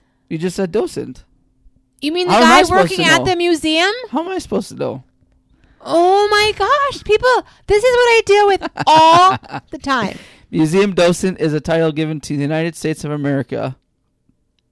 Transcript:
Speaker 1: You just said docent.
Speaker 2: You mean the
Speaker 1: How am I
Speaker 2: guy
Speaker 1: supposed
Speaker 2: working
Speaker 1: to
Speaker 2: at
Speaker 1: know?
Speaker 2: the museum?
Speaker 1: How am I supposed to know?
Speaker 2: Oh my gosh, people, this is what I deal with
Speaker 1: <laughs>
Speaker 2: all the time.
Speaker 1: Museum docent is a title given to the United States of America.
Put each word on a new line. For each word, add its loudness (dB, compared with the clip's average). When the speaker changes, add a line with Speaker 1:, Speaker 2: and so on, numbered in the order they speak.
Speaker 1:
You -8
just -6
said -4
docent. -6
Speaker 2:
You -4
mean -4
the 2
Speaker 1:
How 4
am 6
I 6
Speaker 2:
guy 6
Speaker 1:
supposed 2
Speaker 2:
working -2
Speaker 1:
to 2
Speaker 2:
at 4
Speaker 1:
know? -4
Speaker 2:
the 0
museum? 0
Speaker 1:
How -4
am -10
I -6
supposed -6
to -18
know? -8
Speaker 2:
Oh 4
my 2
gosh, -2
people, 2
this 2
is 2
what 2
I 4
deal 4
with 0
Speaker 1:
<laughs> -6
Speaker 2:
all 6
the -12
time. -6
Speaker 1:
Museum 0
docent 0
is -2
a -4
title 0
given -4
to -8
the -4
United -4
States -6
of -8
America. -4